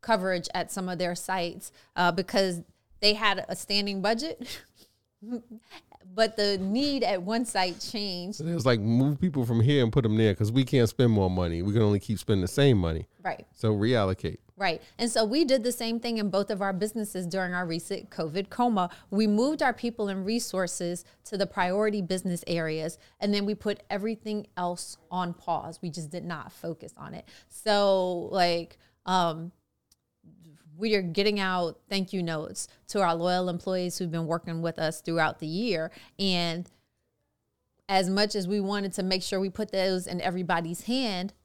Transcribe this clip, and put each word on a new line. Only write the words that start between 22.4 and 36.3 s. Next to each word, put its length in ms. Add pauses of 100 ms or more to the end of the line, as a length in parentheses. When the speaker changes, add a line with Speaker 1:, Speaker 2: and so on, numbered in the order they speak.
Speaker 1:
areas, 520 (240)
and 120
then 120
we 100
put 340
everything 580 (100)
else 400 (120)
on 240
pause. 480
We 80
just 200
did 160
not 260
focus 460
on 160
it. 100 (240)
So, 840
like, 440 (280)
um, 480 (1200)
we 180
are 60
getting 380
out 400 (100)
thank 220
you 120
notes 440 (200)
to 140
our 140
loyal 340
employees 480
who've 140
been 160
working 340
with 180
us 220
throughout 380
the 80
year. 420 (280)
And 520 (1160)